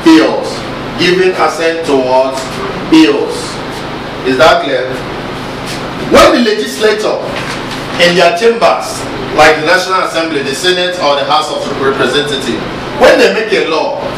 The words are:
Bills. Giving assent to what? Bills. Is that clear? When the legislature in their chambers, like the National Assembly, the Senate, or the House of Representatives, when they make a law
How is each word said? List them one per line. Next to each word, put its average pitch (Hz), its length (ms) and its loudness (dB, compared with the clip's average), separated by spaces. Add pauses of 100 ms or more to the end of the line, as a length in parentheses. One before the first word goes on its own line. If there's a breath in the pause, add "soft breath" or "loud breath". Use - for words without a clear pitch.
Bills. 320 440 4 (520)
Giving 185 320 2
assent 165 540 -2
to 143 100 2
what? 131 400 2 (540)
Bills. 151 460 4 (920)
Is 131 80 0
that 139 280 6
clear? 127 200 -2 (1300)
When - 240 6
the 240 80 2
legislature 214 720 0 (880)
in 175 160 4
their 180 180 4
chambers, 226 640 2 (380)
like 156 240 6
the 156 40 -2
National 185 380 0
Assembly, 160 380 -2
the 139 120 -4
Senate, 180 460 -2
or 143 160 2
the 131 80 -2
House - 240 0
of 135 140 -4 (180)
Representatives, 135 800 -2 (400)
when - 160 6
they 196 160 4
make 220 240 -2
a 156 160 0
law - 240 -2 (220)